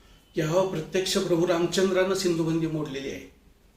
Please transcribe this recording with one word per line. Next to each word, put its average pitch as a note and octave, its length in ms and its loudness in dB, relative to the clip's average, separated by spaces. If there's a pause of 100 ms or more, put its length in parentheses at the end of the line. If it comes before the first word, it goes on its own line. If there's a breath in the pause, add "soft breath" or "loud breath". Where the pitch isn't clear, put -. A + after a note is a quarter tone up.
(340 soft breath)
की E3+ 60 -4
अहो, F3 280 2
प्रत्यक्ष F#3 500 -2
प्रभू F3 280 2
रामचंद्रानं F3+ 680 2
सिंधुबंदी E3 520 0
मोडलेली C#3 440 -4
आहे, - 240 -14 (420)